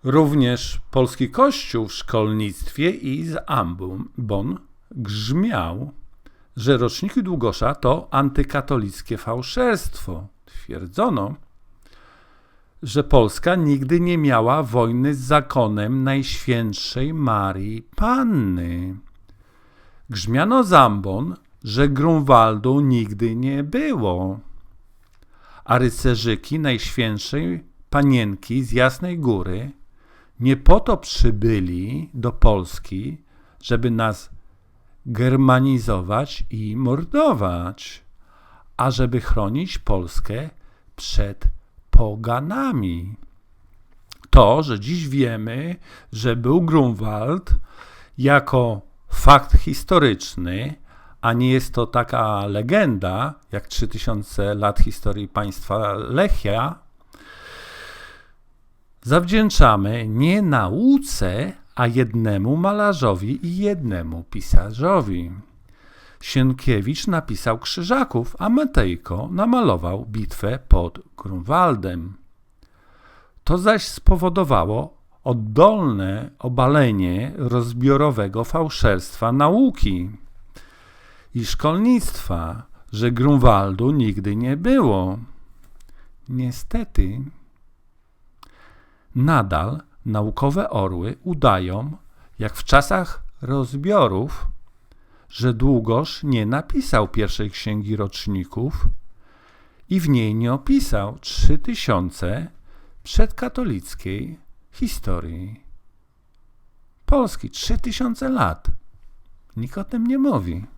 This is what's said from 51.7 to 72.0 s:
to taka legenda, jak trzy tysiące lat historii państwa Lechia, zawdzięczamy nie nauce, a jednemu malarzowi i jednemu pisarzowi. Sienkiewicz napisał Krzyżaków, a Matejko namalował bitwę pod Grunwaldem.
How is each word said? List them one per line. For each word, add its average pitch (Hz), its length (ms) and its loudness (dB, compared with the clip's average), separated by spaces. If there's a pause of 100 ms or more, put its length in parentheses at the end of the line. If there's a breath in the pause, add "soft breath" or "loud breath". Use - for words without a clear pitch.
to 117 140 0
taka 110 580 -2
legenda, 110 880 -2 (180)
jak 101 160 -8
trzy - 200 -2
tysiące 101 680 -4
lat 101 240 0
historii 101 480 0
państwa 104 680 -6
Lechia, 131 840 0 (2250 loud breath)
zawdzięczamy 123 1080 4
nie 151 340 2
nauce, 151 1120 0 (220)
a 123 120 0
jednemu 113 720 0
malarzowi 165 880 0
i 175 100 -6
jednemu 107 640 -4
pisarzowi. 107 1080 2 (920 soft breath)
Sienkiewicz 131 840 0
napisał 120 520 -2
Krzyżaków, 180 800 -4
a 196 100 -2
Matejko 123 800 0
namalował 131 760 0
bitwę 110 600 -6
pod 87 320 4 (180)
Grunwaldem. 95 1000 -2 (1300 soft breath)